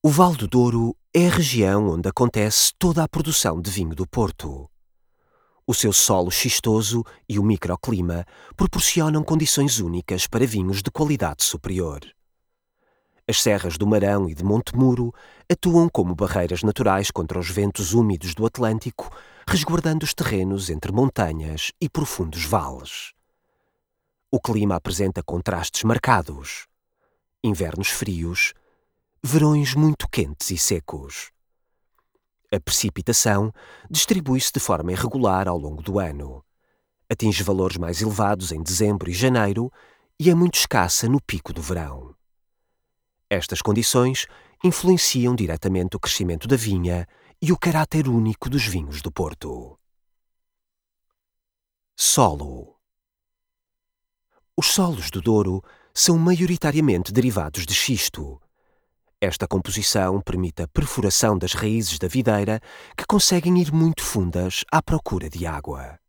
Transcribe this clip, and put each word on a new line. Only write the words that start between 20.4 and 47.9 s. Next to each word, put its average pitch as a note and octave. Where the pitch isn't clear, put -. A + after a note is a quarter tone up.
entre E2
montanhas D#2+
e D#3+
profundos E2+
vales. C#2
O B2+
clima G#2
apresenta F2
contrastes F2
marcados. F2+
Invernos F#2
frios, F2
verões D3
muito D3+
quentes D2
e F2
secos. -
A G2
precipitação G#2+
distribui-se D3
de -
forma F2
irregular G2+
ao F2
longo D2+
do G2
ano. C#2+
Atinge G#2+
valores F#2
mais E2+
elevados G2+
em D#2+
dezembro F#2
e F2
janeiro A2+
e D3+
é E3+
muito E3+
escassa G2+
no C3+
pico -
do -
verão. C#2
Estas F#2+
condições B2
influenciam E3+
diretamente F#2
o -
crescimento F2
da C#3
vinha F2
e E3
o F3
caráter D#3